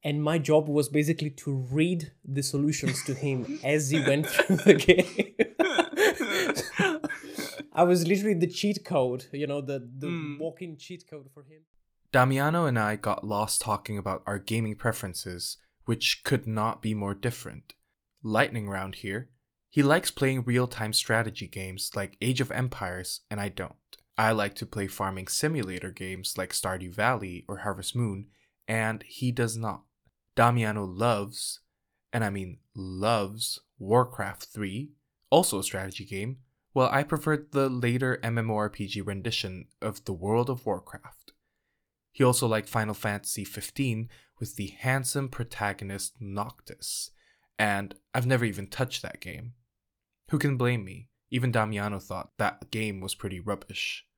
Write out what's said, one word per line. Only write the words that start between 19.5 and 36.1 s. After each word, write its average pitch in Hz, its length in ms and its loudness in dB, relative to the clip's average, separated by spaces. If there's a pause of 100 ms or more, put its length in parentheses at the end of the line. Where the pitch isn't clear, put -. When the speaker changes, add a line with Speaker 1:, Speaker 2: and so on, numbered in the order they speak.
Speaker 3:
He 147 140 4
likes 156 260 4
playing 131 340 0
real-time 120 500 0
strategy 110 540 0
games 95 480 -8
like 98 260 -6
Age 127 200 2
of 123 100 -2
Empires, 92 800 -4
and 104 100 -4
I 101 100 -2
don't. 92 260 -8 (420)
I 110 140 6
like 104 240 2
to - 100 -8
play 98 220 -4
farming 95 400 -4
simulator 95 640 -2
games 95 460 -8
like 92 160 -4
Stardew 92 400 -4
Valley 101 540 0
or 101 120 -8
Harvest 95 360 -4
Moon, 104 320 -2 (400)
and 110 360 -2
he - 280 -4
does 120 240 0
not. 113 280 -6 (520)
Damiano 117 500 4
loves, 101 760 -2 (520)
and 117 120 0
I 104 80 2
mean 95 260 -8 (180)
loves, 101 840 -2 (180)
Warcraft 110 680 2
three, 107 460 -6 (380)
also 151 300 6
a 92 40 -4
strategy 98 420 -6
game, 107 320 -6 (360)